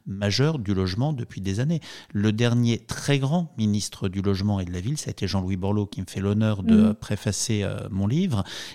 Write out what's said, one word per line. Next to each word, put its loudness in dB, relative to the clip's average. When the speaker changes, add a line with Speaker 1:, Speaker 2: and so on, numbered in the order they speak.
Speaker 1:
majeur 0
du -2
logement 0
depuis -8
des -2
années. 0
Le 2
dernier 4
très -2
grand 0
ministre 0
du -2
logement 2
et -4
de -6
la -4
ville, -4
ça -8
a -4
été -4
Jean-Louis 0
Borloo, 0
qui -10
me -6
fait -8
l'honneur 2
de 6
Speaker 2:
Mm. -2
Speaker 1:
préfacer, -2
euh, -6
mon 0
livre. 0